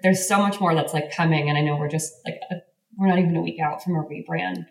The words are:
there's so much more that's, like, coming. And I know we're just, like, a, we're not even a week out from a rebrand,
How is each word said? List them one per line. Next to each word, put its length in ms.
there's 240
so 100
much 220
more 160
that's, 180
like, 180
coming. 380
And 80
I 40
know 160
we're 120
just, 240
like, 140
a, 60
we're 100
not 120
even 180
a 40
week 180
out 240
from 120
a 80
rebrand, 680